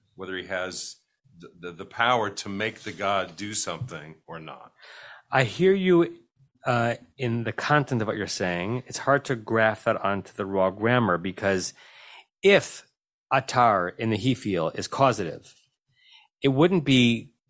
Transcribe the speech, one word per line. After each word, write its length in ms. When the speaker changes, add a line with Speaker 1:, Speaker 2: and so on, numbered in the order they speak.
Speaker 1:
whether 220
he 100
has 500
the, 120
the, 120
the 120
power 460
to 180
make 320
the 120
God 440
do 180
something 640
or 140
not. 320
Speaker 2:
I 140
hear 300
you, 440
uh, 280
in 280
the 80
content 500
of 60
what 80
you're 100
saying. 600
It's 120
hard 280
to 100
graph 480
that 180
onto 320
the 120
raw 240
grammar 480
because 540
if 440
atar 680
in 120
the 60
he 180
feel 360
is 180
causative, 680
it 60
wouldn't 360
be 480